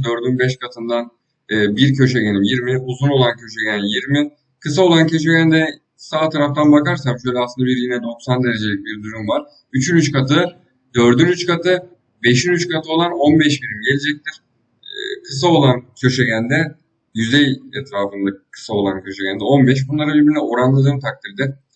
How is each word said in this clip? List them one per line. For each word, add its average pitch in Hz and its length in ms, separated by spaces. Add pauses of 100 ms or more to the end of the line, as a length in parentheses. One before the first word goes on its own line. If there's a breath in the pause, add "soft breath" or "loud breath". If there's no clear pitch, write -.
dördün 123 360
beş 127 180
katından, 120 540 (400)
e, 104 240
bir 135 200
köşegenin 113 480
yirmi, 127 360
uzun 131 300
olan 123 280
köşegen 107 460
yirmi, 131 500 (260)
kısa 151 220
olan 165 260
köşegen 160 440
de 160 160 (300)
sağ 156 320
taraftan 147 420
bakarsam 143 480
şöyle 123 200
aslında 123 260
bir 127 120
yine 123 260
doksan 127 400
derecelik 107 420
bir 107 180
durum 107 240
var. 123 160 (300 soft breath)
Üçün 131 220
üç 147 160
katı, 147 460 (380)
dördün 120 300
üç 175 200
katı, 180 440 (340)
beşin 131 280
üç 170 160
katı 156 240
olan 170 200
on 156 280
beş 135 220
birim 107 200
gelecektir. 143 600 (420)
Ee, - 400
kısa 139 240
olan 139 380 (160)
köşegende, 120 760 (380)
yüzey 131 460 (120)
etrafında 98 560 (220)
kısa - 220
olan 98 300
köşegende 98 400
on 131 240
beş. 135 200
Bunları 151 200
birbirine 151 320
oranladığım 131 600
takdirde, 113 580 (180)